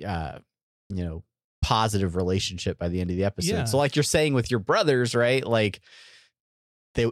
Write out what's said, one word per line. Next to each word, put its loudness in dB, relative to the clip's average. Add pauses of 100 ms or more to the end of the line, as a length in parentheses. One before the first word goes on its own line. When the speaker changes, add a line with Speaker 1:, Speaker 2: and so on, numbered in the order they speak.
Speaker 1:
uh, -6 (500)
you -6
know, -8 (360)
positive 2
relationship -2
by -4
the -2
end -4
of -2
the 0
episode. -2
Speaker 2:
Yeah. -2
Speaker 1:
So, 0
like 0
you're 4
saying 2
with 0
your 0
brothers, 2
right? 2
Like, 2 (1120)
they, 0